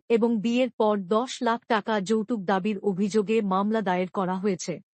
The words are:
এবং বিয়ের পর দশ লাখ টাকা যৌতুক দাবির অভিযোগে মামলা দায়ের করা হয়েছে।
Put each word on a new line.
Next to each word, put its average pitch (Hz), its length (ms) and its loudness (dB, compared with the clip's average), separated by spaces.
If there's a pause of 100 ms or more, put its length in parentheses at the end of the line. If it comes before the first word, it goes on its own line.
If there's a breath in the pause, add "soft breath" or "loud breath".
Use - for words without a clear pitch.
এবং 233 280 4
বিয়ের 233 400 0
পর 214 220 2
দশ 214 320 -2 (100)
লাখ 233 240 0
টাকা 226 360 0
যৌতুক 220 400 -2
দাবির 190 380 0
অভিযোগে 208 640 0
মামলা 202 400 0
দায়ের 185 280 0
করা 185 260 -2
হয়েছে। 185 380 -4 (220)